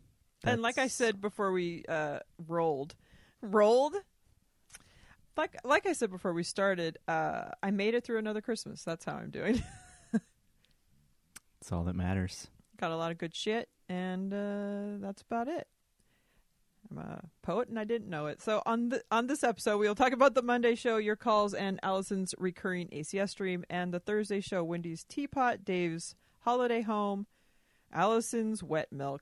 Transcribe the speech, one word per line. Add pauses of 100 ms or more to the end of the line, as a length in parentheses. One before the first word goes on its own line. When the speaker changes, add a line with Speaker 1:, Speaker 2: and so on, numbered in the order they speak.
(440)
Speaker 1:
And
like
I
Speaker 2:
That's
Speaker 1:
said
before
we,
uh, (280)
rolled, (480)
rolled? (1400)
Like,
like
I
said
before
we
started,
uh, (180)
I
made
it
through
another
Christmas.
That's
how
I'm
doing. (260)
<laughs> (1500)
Speaker 2:
That's
all
that
matters. (300)
Speaker 1:
Got
a
lot
of
good
shit, (180)
and,
uh,
that's
about
it. (1200)
I'm
a (220)
poet,
and
I
didn't
know
it.
So
on
the,
on
this
episode,
we'll
talk
about
the
Monday
show,
your
calls,
and
Allison's
recurring
A
C
S
stream,
and
the
Thursday
show,
Wendy's
Teapot,
Dave's (260)
holiday
Home, (680)
Allison's
Wet
Milk.